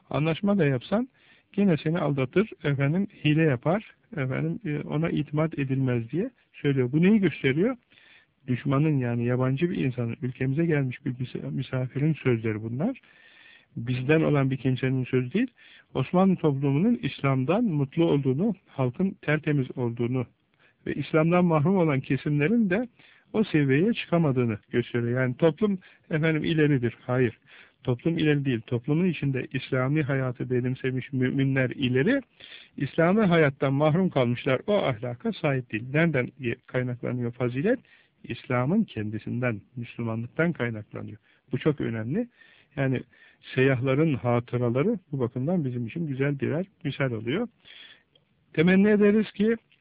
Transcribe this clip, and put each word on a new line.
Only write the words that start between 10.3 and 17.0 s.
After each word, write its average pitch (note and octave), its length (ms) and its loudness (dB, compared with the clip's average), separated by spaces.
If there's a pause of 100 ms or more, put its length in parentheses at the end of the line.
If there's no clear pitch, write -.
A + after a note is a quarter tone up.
gelmiş C#3+ 380 -2
bir C#3+ 60 -4
misa-, C3 400 -8
misafirin C3+ 640 -2
sözleri A2+ 480 -2
bunlar. C3+ 380 -4 (760)
Bizden B2+ 440 0
olan C#3+ 300 2
bir C3 60 -2
kimsenin C3 480 -2
sözü B2+ 280 -2
değil. A#3+ 180 -2 (440)
Osmanlı F3+ 420 2
toplumunun C#3+ 640 2